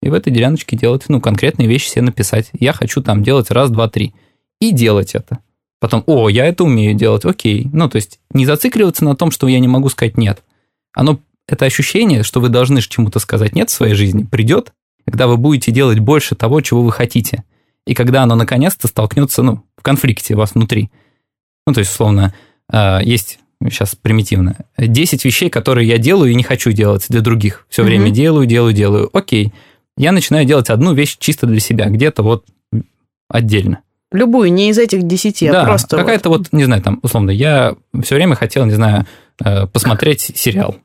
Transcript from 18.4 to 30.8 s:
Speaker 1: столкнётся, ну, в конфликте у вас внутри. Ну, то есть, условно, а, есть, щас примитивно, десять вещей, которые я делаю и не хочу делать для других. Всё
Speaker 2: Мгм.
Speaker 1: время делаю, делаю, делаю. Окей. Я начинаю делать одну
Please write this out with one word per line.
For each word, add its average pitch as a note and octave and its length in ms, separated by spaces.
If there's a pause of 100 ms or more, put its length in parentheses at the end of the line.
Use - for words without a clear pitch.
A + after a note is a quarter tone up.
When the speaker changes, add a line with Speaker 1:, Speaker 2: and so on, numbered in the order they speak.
Speaker 1:
столкнётся, B2 560
ну, A2 200 (140)
в - 60
конфликте C3+ 500
у G#2 40
вас G#2 180
внутри. G#2+ 340 (760)
Ну, D3+ 60
то A#2 80
есть, G2 100
условно, G2+ 420 (340)
а, G2 360
есть, - 340 (320)
щас - 260
примитивно, G2+ 600 (240)
десять C3 440
вещей, E3 280
которые A#2+ 360
я A#2 120
делаю C#3+ 320
и A#2+ 40
не B2 60
хочу A#2+ 300
делать G#2 380
для A#2+ 120
других. G#2+ 480
Всё - 140
Speaker 2:
Мгм. G2+ 60
Speaker 1:
время G2 200
делаю, C#3+ 380
делаю, A#2 260
делаю. G2+ 400
Окей. A2 400 (440)
Я C#3+ 140
начинаю D#3 340
делать C3+ 260
одну C#3 240